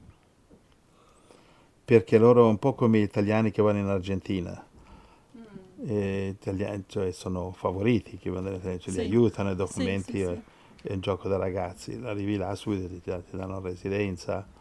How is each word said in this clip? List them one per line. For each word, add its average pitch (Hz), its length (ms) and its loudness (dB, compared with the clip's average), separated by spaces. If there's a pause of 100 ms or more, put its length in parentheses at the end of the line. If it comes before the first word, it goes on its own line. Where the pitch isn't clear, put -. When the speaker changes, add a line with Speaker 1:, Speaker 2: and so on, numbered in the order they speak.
(1800)
Speaker 1:
Perché 113 340 6
loro, 120 300 8
un 110 100 4
po' 135 160 0
come 113 240 4
gli 104 40 6
italiani 107 480 0
che 98 120 2
vanno 104 160 4
in 101 80 -2
Argentina. 95 760 -4 (720)
Speaker 2:
Mm. 202 520 -16
Speaker 1:
Eh, 98 400 -2 (100)
italia-, 101 480 -4
cioè 95 260 -4
sono 92 400 -6
favoriti, 101 680 0
che - 120 -10
vanno, 92 300 -6
cioè, 92 240 -6
li - 80 -8
Speaker 2:
Sì. 92 80 -4
Speaker 1:
aiutano 101 480 2
i 95 40 -2
Speaker 2:
Sì, 92 60 -4
Speaker 1:
documenti, 98 540 -4
Speaker 2:
sì, 98 80 -4
Speaker 1:
è, 92 180 -4 (420)
Speaker 2:
sì. - 80 -10
Speaker 1:
è - 40 -6
un 95 80 -4
gioco 95 280 -4
da 95 100 0
ragazzi. 92 680 -6
Arrivi 104 320 -4
là, 95 180 -4
subito 95 340 -4
ti, 90 120 -12
ti 90 360 -8
danno 95 240 -8
residenza. 95 840 -4 (140)